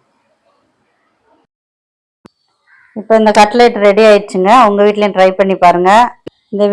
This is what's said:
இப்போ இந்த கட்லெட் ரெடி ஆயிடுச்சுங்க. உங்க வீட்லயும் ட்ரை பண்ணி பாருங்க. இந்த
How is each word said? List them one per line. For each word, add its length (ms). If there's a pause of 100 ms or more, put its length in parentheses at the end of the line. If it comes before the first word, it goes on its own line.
(3000)
இப்போ 200
இந்த 200
கட்லெட் 360 (100)
ரெடி 240
ஆயிடுச்சுங்க. 420 (160)
உங்க 180
வீட்லயும் 300
ட்ரை 140 (100)
பண்ணி 240
பாருங்க. 260 (600)
இந்த 200